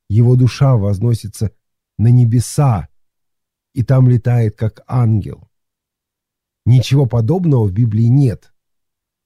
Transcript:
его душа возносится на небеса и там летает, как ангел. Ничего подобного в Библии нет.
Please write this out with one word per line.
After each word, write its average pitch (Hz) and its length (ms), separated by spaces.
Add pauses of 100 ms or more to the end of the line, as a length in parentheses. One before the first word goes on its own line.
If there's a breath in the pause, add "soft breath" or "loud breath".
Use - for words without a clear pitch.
его 120 280
душа 127 400
возносится 101 760 (460)
на 107 100
небеса 120 800 (840)
и - 80
там 131 260
летает, 120 480
как - 300
ангел. 117 640 (1160)
Ничего 131 400
подобного 127 600
в 95 60
Библии 113 340
нет. 127 480 (720)